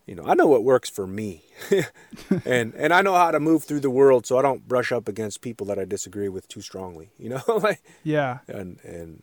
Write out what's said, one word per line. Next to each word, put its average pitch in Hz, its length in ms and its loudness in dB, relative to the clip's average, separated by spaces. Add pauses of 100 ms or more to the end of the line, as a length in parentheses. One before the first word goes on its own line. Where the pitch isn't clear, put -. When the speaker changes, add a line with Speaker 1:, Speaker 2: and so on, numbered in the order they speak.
Speaker 1:
you 98 100 -16
know, 85 100 -14
I 175 80 2
know 339 140 4
what 127 160 6
works 127 260 2
for 98 160 -8
me, 98 380 -10 (260)
<laughs> 190 140 4 (600)
and, 120 300 0
and 156 180 0
I 185 80 6
know 196 140 2
how 175 160 6
to 156 80 2
move 156 240 2
through 147 180 -6
the 139 100 0
world, 131 340 6
so 127 140 2
I - 20 2
don't 135 260 0
brush 123 240 0
up 120 160 -4
against 107 340 -8
people 110 260 -10
that 101 100 -4
I 95 80 -4
disagree 101 440 -6
with 92 180 -12
too - 140 -18
strongly, 92 580 -14
you 120 100 -14
know, 131 180 -8
<laughs> 226 140 2
like, 202 200 0 (220)
Speaker 2:
Yeah. 143 440 -2
Speaker 1:
and, 95 360 -12
and, 82 400 -16